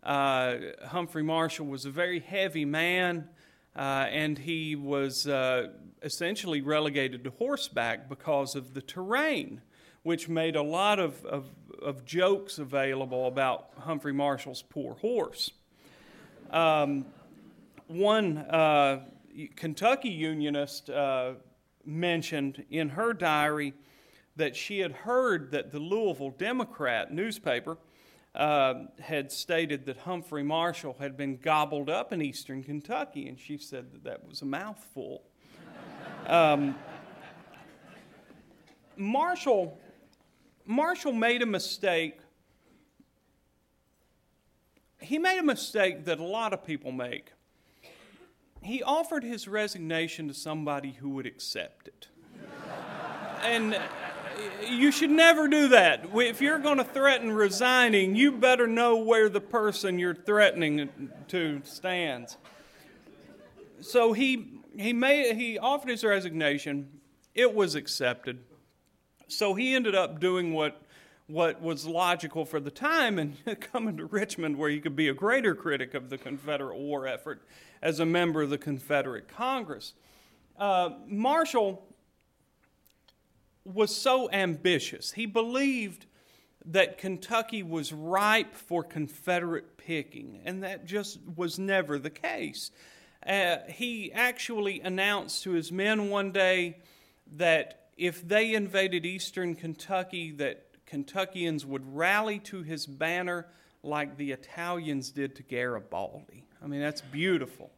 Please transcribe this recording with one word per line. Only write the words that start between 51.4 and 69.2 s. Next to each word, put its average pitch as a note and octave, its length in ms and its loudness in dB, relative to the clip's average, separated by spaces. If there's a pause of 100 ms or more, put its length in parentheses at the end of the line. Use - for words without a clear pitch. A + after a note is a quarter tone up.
it. - 180 -20 (1400)
And A3 340 2 (920)
you B3+ 240 6
should D4 180 2
never D#4 380 10
do D4 200 8
that. E3+ 460 10
If A#3 260 4
you're D4 200 4
gonna C#4 240 4
threaten B3+ 480 4
resigning, G#3+ 840 6
you C4+ 160 8
better B3 380 6
know A#3 300 6
where A3 300 8
the G3 120 2
person G3+ 580 0
you're F3 160 0
threatening D#3 960 4 (160)
to D#3+ 380 -2
stands. D#3+ 720 -4 (1400)
So A#3 320 4
he, B3+ 500 0 (160)
he G#3+ 140 -2
made, B3+ 420 4
he A3+ 240 -4
offered C4 320 0
his A3+ 140 -4
resignation. D3+ 960 0 (340)
It A#3 180 6
was F#3+ 220 2
accepted. B2 720 -2 (800)